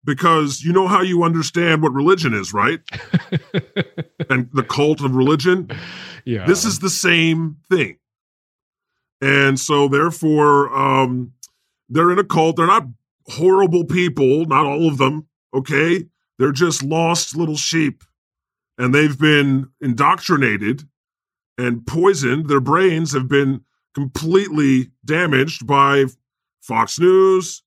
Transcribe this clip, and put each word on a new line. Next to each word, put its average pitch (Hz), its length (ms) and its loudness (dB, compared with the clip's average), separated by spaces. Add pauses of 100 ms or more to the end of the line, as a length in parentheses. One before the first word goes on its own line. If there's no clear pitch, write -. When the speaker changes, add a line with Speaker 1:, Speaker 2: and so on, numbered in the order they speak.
Speaker 1:
because 147 580 0
you 165 120 -2
know 185 160 2
how 190 120 2
you 175 220 0
understand 165 600 -2
what 139 100 0
religion 151 400 2
is, 98 200 -6
right? 123 320 0
Speaker 2:
<laughs> - 40 -20 (1400)
Speaker 1:
And 123 240 0
the 135 100 0
cult 147 380 -2
of 131 140 -2
religion. 156 540 0 (560)
Speaker 2:
Yeah. 110 220 -6
Speaker 1:
This 196 180 0
is 190 140 -4
the 190 100 -4
same 165 680 0 (120)
thing. 135 280 -2 (1200)
And 139 380 2
so 143 280 2
therefore, 147 880 2
um, 131 580 0 (560)
they're 165 220 2
in 180 80 0
a 202 40 0
cult. 160 340 2
They're 165 100 2
not 196 180 2 (420)
horrible 175 580 2
people, 151 600 0
not 147 200 0
all 151 220 -2
of 139 100 -2
them, 139 300 -2 (260)
okay? 151 520 -2 (340)
They're 139 120 2
just 160 320 -2
lost 165 520 -2
little 160 200 -4
sheep. 151 480 -4 (720)
And 123 180 0
they've 147 220 2
been 139 520 2 (100)
indoctrinated 135 1040 -2 (720)
and 120 280 -4
poisoned. 156 640 0
Their 139 100 2
brains 160 540 0
have 131 160 -4
been 139 320 0 (320)
completely 147 1000 -2 (140)
damaged 151 600 -2
by 139 400 2 (560)
Fox 113 380 -4
News 185 680 2